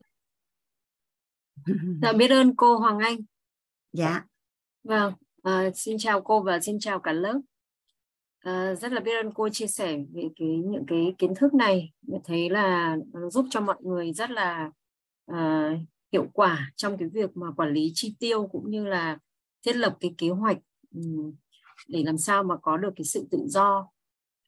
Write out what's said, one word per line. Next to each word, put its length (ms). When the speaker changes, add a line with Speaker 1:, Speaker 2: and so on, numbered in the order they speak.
Speaker 1:
Dạ, 120
biết 180
ơn 240
cô 220
Hoàng 220
Anh. 180
Speaker 2:
Dạ. 320
Speaker 1:
Vâng, 300
à, 320
xin 240
chào 220
cô 200
và 180
xin 200
chào 200
cả 120
lớp. 300
À, 360
rất 160
là 80
biết 120
ơn 100
cô 160
chia 180
sẻ 300
về 100
cái, 120
những 400
cái 300
kiến 180
thức 180
này. 480
Mình 220
thấy 260
là 480
nó 160
giúp 200
cho 120
mọi 180
người 340
rất 180
là, 400
à, 460
hiệu 220
quả 420
trong 220
cái 100
việc 300
mà 200
quản 160
lý 200
chi 260
tiêu 280
cũng 240
như 140
là 320
thiết 100
lập 240
cái 180
kế 120
hoạch, 280
ừm, 380
để 180
làm 120
sao 260
mà 140
có 200
được 180
cái 100
sự 260
tự 160
do 420